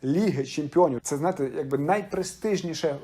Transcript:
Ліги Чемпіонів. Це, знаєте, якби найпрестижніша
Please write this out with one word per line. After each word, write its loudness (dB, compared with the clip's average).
Ліги 2
Чемпіонів. 2
Це, -2
знаєте, -2
якби -2
найпрестижніша -2